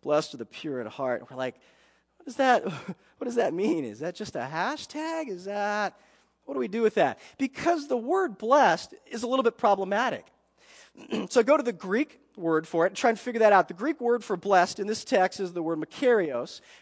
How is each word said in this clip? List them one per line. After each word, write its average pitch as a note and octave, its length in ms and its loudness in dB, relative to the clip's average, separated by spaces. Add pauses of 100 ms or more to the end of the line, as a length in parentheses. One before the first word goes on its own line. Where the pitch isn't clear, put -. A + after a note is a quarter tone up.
blessed D3+ 340 0
are - 20 -12
the A#2 80 -10
pure C#3 340 -8
in A2+ 80 -6
heart." B2 420 -4
We're C3+ 80 -14
like, C3 180 -6 (640)
"What - 80 -20
does B3 100 -12
that, B3+ 300 4
<laughs> - 520 -12
what - 80 -8
does A#3+ 100 -6
that A3+ 160 2
mean? F#3+ 320 0
Is G#2+ 160 -10
that E3+ 140 -6
just - 220 -12
a D#3 40 -6
hashtag? C#4+ 880 -6
Is F3+ 160 -12
that, G3+ 540 -4 (460)
what C#4 80 -10
do C#4 60 -4
we B3 80 -2
do A3 160 -4
with G#3+ 120 2
that?" C#3+ 240 2 (180)
Because C#4+ 500 -2
the C4 100 0
word C4+ 400 -2
blessed A3+ 560 4 (140)
is A3+ 160 -10
a B3 40 -2
little C4 160 2
bit A3+ 140 0
problematic. G3 680 0 (840)
<clears throat> G3+ 200 -4
So A#3 140 4
go C#4 140 4
to D4 60 0
the A#3 100 -2
Greek G3+ 460 -4 (180)
word E3 300 0
for E3 180 2
it F#3+ 40 4
and G3 60 -16
try B3 140 2
and A3 100 0
figure A#3 200 -4
that G#3+ 120 8
out. F#3+ 160 6
The F#3+ 60 -10
Greek B3+ 260 -4
word A#3+ 240 0
for G3 140 -4
blessed F#3 420 4
in G3+ 80 -4
this G#3+ 160 -4
text F#3+ 360 2
is F3+ 140 -6
the F3 100 -6
word D#3+ 160 -2
makarios, D#3+ 840 -2 (200)